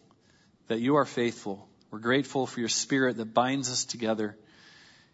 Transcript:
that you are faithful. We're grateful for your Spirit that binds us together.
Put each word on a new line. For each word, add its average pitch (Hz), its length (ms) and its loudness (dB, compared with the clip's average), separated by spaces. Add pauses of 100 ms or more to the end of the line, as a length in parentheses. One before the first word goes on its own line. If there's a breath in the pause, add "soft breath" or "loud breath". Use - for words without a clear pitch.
(680 soft breath)
that 113 140 0
you 139 160 4
are 135 80 6
faithful. 113 600 -4 (260)
We're 110 80 -12
grateful 131 460 0
for 123 140 -8
your 113 80 0
Spirit 131 480 0
that 110 180 -6
binds 127 380 2
us 127 140 -4
together. 110 520 -2 (760 soft breath)